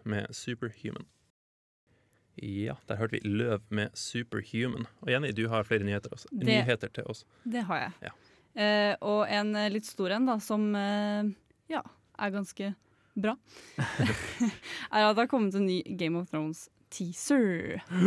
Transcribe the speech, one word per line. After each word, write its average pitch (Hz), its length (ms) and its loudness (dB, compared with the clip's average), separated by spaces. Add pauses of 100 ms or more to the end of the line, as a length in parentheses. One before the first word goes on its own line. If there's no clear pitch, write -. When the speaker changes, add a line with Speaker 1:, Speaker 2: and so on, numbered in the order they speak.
Speaker 1:
med 104 320 -4
Superhuman. - 720 -8 (1300)
Ja, 104 460 -6
der - 140 -6
hørte 110 200 -2
vi - 60 -2
Løv 107 440 0
med 104 280 -2
Superhuman. 117 920 -4 (140)
Og - 120 -4
Jenny, 135 220 0
du 110 160 -2
har 110 160 2
flere 107 200 0
nyheter, 101 280 -2
også. - 180 -16
Speaker 2:
Det 226 140 -4
Speaker 1:
Nyheter 127 480 2
til - 160 -8
oss. - 140 -8 (200)
Speaker 2:
Det 240 220 -4
har 165 220 -2
jeg. 180 140 -10
Speaker 1:
Ja. - 140 -12 (420)
Speaker 2:
Eh, 208 420 4
og 208 300 2
en, 208 280 2
eh, 208 160 2
litt 214 160 -4
stor 185 240 -2
en, 247 160 4
da, 233 120 4
som, 214 340 0
eh, 208 560 0 (400)
ja, 320 100 -2 (340)
er 202 200 -2
ganske 196 400 -4 (420)
bra, 214 160 0 (240)
<laughs> - 220 -20
er - 1300 0
at 214 100 6
det 226 60 4
har 240 100 2
kommet 208 240 2
en 202 80 4
ny 185 140 2 (180)
Game 170 240 0
of 180 100 -6
Thrones 156 360 -4 (240)
teaser. 190 880 0 (100)
Speaker 1:
<gasps> - 20 -8 (140)